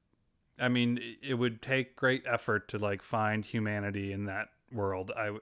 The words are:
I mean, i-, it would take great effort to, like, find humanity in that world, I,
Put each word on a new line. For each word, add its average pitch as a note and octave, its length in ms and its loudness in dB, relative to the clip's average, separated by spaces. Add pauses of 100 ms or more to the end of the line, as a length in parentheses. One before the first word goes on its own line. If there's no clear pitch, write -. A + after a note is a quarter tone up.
(600)
I B2+ 80 2
mean, A#2+ 340 4
i-, A#2 200 -12
it C3+ 140 -2
would A#2 260 2
take C3 340 0
great C3 300 2
effort A#2 440 0
to, A2 100 -4
like, G2+ 240 0
find G#2+ 420 0
humanity G2+ 640 -2
in G2 140 -4
that G2+ 220 -4 (240)
world, G2 440 -2
I, G#2+ 260 -2